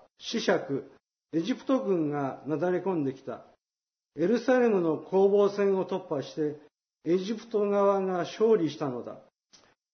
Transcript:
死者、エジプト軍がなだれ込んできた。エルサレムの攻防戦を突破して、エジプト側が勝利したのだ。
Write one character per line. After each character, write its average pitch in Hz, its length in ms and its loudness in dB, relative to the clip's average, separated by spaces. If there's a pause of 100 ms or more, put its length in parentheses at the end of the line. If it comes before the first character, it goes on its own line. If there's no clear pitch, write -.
(180)
死 - 220 -6
者、 180 220 2 (720)
エ 160 80 0
ジ 220 140 -2
プ - 100 -12
ト 262 160 0
軍 175 280 0
が 143 360 -4
な 147 120 -4
だ 175 140 0
れ 180 80 0
込 190 180 -2
ん 151 60 0
で 131 100 -2
き - 100 -20
た。 117 200 -12 (720)
エ 156 120 0
ル 226 120 2
サ 254 200 2
レ 240 100 4
ム 196 120 4
の 160 160 0
攻 196 320 2
防 202 200 4
戦 196 280 0
を 180 80 -2
突 190 220 -6
破 143 140 -4
し - 140 -14
て、 151 220 -2 (460)
エ 170 140 2
ジ 190 180 -4
プ 208 120 -12
ト 208 220 -2
側 202 320 4
が 185 180 -2
勝 220 380 2
利 165 120 0
し 139 80 -8
た 147 120 -4
の 120 140 -6
だ。 110 140 -14 (760)